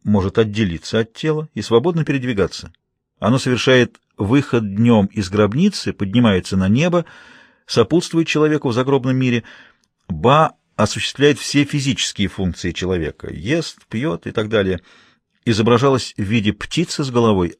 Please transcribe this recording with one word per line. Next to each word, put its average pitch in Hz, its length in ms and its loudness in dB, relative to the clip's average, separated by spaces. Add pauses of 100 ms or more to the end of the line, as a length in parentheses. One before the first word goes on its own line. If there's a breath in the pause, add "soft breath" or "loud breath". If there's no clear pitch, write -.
может 98 340 0
отделиться 104 600 -2
от 110 120 -6
тела 156 420 -4
и 110 80 -6
свободно 151 420 2
передвигаться. 123 680 -4 (460)
Оно 120 200 2
совершает 127 600 2 (160)
выход 110 580 0
днем 110 320 4
из 98 220 -4
гробницы, 107 640 0
поднимается 101 640 0
на 95 120 2
небо, 165 360 2 (600 loud breath)
сопутствует 165 600 0
человеку 151 440 0
в - 20 -4
загробном 131 420 0
мире. 127 300 0 (640 loud breath)
Ба 123 460 2 (200)
осуществляет 120 640 0
все 143 260 0
физические 135 640 -4
функции 87 440 -4
человека, 90 580 -4
ест, 120 600 -6
пьет 117 360 -6
и 98 40 -6
так 107 180 -4
далее. 95 320 0 (640 soft breath)
Изображалась 117 720 2
в 107 60 -6
виде 101 320 0
птицы - 500 -6
с 131 60 -6
головой, 110 500 2